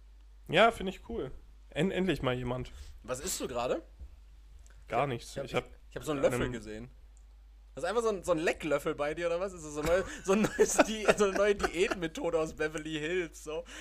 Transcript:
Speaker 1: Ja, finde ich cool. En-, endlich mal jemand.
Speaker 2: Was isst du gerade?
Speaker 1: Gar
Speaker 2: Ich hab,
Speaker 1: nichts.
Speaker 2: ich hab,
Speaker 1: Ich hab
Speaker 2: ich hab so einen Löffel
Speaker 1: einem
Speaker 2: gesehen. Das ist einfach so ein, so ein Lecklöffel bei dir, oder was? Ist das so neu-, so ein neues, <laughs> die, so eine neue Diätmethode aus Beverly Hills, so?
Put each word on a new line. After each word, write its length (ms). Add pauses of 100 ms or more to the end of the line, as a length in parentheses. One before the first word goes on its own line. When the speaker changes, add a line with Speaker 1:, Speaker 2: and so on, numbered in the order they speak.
(480)
Speaker 1:
Ja, 220
finde 220
ich 160
cool. 220 (400)
En-, 200
endlich 320
mal 120
jemand. 380 (300)
Speaker 2:
Was 180
isst 200
du 80
gerade? 340 (1040)
Speaker 1:
Gar 100
Speaker 2:
Ich 40
hab, 60
Speaker 1:
nichts. 220
Speaker 2:
ich 80
hab, 80
Speaker 1:
Ich 80
hab 100 (260)
Speaker 2:
ich 60
hab 80
so 80
einen 100
Löffel 200
Speaker 1:
einem 100
Speaker 2:
gesehen. 380 (840)
Das 100
ist 60
einfach 120
so 80
ein, 140
so 80
ein 60
Lecklöffel 560
bei 200
dir, 120
oder 140
was? 120
Ist 120
das 100
so 80
neu-, 200 (220)
so 80
ein 100
neues, 340
<laughs> 100
die, 200 (100)
so 80
eine 140
neue 160
Diätmethode 840
aus 160
Beverly 440
Hills, 460
so? 200 (160)